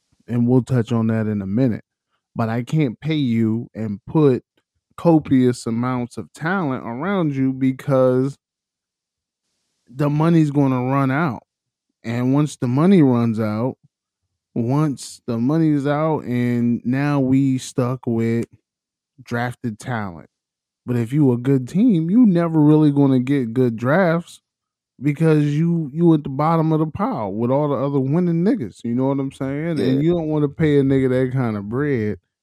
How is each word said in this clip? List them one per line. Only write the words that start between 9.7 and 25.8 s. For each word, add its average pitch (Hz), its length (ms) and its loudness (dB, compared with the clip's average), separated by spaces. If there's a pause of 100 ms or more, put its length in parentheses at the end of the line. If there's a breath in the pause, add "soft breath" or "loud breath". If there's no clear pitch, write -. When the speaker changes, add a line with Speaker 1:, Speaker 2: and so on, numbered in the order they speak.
Speaker 1:
the 143 220 -4
money's 156 420 2
gonna 135 320 0
run 135 280 0
out. 143 320 -4 (600)
And 123 300 -2
once 147 220 0
the 131 120 -6
money 160 340 4
runs 120 380 2
out, 110 380 -2 (760)
once 135 720 -2
the 117 100 -4
money's 147 500 0
out 151 380 0
and 120 580 -2
now 139 360 0
we 131 380 2
stuck 127 500 -4
with 113 380 0 (760)
drafted 120 580 -6
talent. 98 500 -8 (560)
But 123 120 -2
if 117 160 -2
you 143 180 4
a 120 60 2
good 131 300 0
team, 175 420 0
you 240 160 6
never 170 340 2
really 151 320 6
gonna 139 280 4
get 127 340 -2
good 123 240 0
drafts 165 640 0 (600)
because 147 440 2
you, 160 480 0